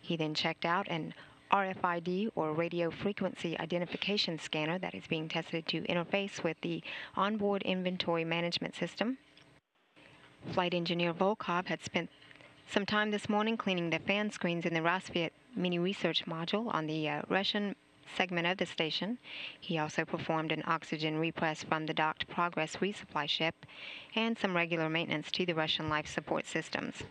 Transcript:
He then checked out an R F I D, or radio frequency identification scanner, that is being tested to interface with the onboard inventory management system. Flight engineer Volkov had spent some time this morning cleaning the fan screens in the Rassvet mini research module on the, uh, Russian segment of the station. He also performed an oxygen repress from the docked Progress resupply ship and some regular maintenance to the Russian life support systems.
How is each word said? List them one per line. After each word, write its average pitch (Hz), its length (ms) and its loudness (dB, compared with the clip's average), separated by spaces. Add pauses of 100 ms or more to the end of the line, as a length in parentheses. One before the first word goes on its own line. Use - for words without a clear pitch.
He 170 160 -2
then 156 180 0
checked - 300 0
out 175 240 2
an 165 260 -4 (400)
R 196 120 4
F 190 180 -4
I 175 160 2
D, 185 340 0
or 156 200 0
radio 170 360 0
frequency 180 680 -4
identification 180 800 -2
scanner, 160 400 -2
that 185 160 -4
is 190 120 -10
being 160 220 -2
tested 160 380 -4
to 165 160 -2
interface 196 600 -2
with 160 200 -2
the 165 200 -2 (320)
onboard 202 500 2
inventory 180 600 0
management 170 500 0
system. 202 440 -2 (1400)
Flight 180 180 2
engineer 175 400 2
Volkov 185 540 2
had - 180 -2
spent - 240 0 (600)
some 202 160 2
time 208 240 4
this 208 180 -2
morning 220 300 4
cleaning 175 320 2
the 160 80 2
fan 202 320 2
screens 170 340 0
in 170 80 2
the 165 80 2
Rassvet 170 520 0 (220)
mini 180 240 2
research 175 460 2
module 170 480 -2
on 156 140 0
the, 156 200 0
uh, 147 220 -2
Russian 202 480 2 (400)
segment 180 300 2
of 185 100 2
the 185 80 2
station. 175 540 -2 (420)
He 170 160 -2
also 156 300 0
performed 160 460 0
an 156 140 0
oxygen 156 520 0
repress 160 440 0
from 156 220 0
the 156 80 -4
docked 156 360 0
Progress 170 480 0
resupply 165 520 -2
ship - 380 0 (480)
and 226 240 2
some 185 180 2
regular 165 320 2
maintenance 160 440 0
to 185 120 0
the 175 100 0
Russian 156 360 0
life 151 160 2
support 156 400 -2
systems. - 640 -4